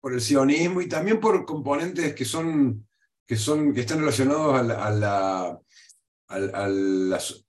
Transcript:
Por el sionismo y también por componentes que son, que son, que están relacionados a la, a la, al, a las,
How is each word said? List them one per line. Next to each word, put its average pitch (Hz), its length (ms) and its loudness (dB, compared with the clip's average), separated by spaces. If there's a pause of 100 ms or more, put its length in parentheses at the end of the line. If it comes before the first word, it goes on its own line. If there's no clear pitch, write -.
Por 127 100 -6
el 123 80 -2
sionismo 151 600 2
y - 40 -4
también 185 320 0
por 214 280 2
componentes 151 680 -2
que 127 120 -4
son, 147 600 0 (400)
que 120 100 -2
son, 147 360 2
que 123 80 0
están 156 200 -2
relacionados 147 540 2
a 127 80 2
la, 113 220 -2
a 107 60 -2
la, 98 720 0 (680)
al, 95 260 -6
a 98 140 -2
las, 95 800 0